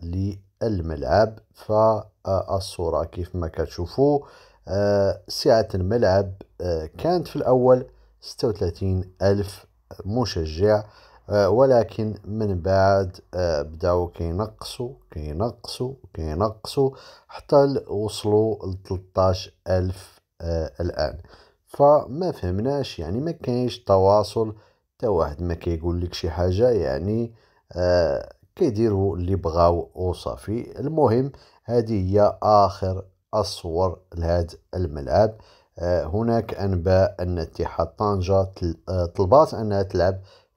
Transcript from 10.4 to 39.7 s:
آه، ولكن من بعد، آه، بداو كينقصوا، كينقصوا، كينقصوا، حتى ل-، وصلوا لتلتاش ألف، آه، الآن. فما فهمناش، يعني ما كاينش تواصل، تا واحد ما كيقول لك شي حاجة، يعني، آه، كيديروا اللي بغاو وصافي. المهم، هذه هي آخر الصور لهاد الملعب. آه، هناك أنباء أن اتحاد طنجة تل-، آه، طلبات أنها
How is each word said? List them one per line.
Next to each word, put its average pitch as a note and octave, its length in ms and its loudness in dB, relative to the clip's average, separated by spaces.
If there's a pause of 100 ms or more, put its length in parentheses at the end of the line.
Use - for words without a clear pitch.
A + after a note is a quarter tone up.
آه، G2+ 200 4
ولكن A2+ 640 2 (100)
من G2+ 360 -4
بعد، F#2+ 560 2 (180)
آه، E2+ 280 -2
بداو F2 460 -2
كينقصوا، G#2 840 -8 (200)
كينقصوا، G2+ 840 -8 (200)
كينقصوا، G#2 760 -2 (380)
حتى - 380 4
ل-، C#3 220 -2
وصلوا G#2 760 0
لتلتاش F#2 920 -2 (120)
ألف، F#2 500 -2 (220)
آه، E2 400 -4
الآن. D2 380 -4 (480)
فما D3 680 2
فهمناش، A2+ 680 -4
يعني F2 220 -6
ما E3 100 -4
كاينش B2 480 -4
تواصل، G#2 760 2 (440)
تا B2 100 -2
واحد D#2+ 340 0
ما F2 120 -4
كيقول E2+ 460 -4
لك F2 140 -6
شي F2+ 160 -6
حاجة، F#2 400 2
يعني، G2 640 -2 (380)
آه، F2 600 0 (240)
كيديروا G#2 600 0
اللي F2+ 200 -2
بغاو E2+ 580 2
وصافي. F#2 840 -6
المهم، C3+ 520 2 (320)
هذه A2 480 0
هي G#2 300 4
آخر F#2+ 600 4 (300)
الصور F2+ 640 -2 (160)
لهاد E2+ 380 -2 (220)
الملعب. D#2+ 600 0 (440)
آه، F2 260 0
هناك A2+ 500 -2
أنباء F#2 640 2
أن F2+ 180 -2
اتحاد E2 480 -4
طنجة G2 580 0
تل-، F2+ 320 -6 (120)
آه، F2+ 180 -2
طلبات G2+ 480 4
أنها G2+ 280 -2